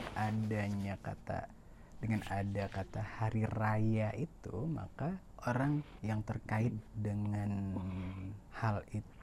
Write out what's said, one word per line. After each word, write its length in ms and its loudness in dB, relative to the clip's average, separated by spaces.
adanya 840 2
kata, 500 -4
dengan 300 2
ada 400 0
kata 320 -4
hari 320 2
raya 680 4
itu, 540 -4
maka 480 -2
orang 340 4
yang 200 2
terkait 540 0
dengan 800 0
hal 340 2
itu 180 -4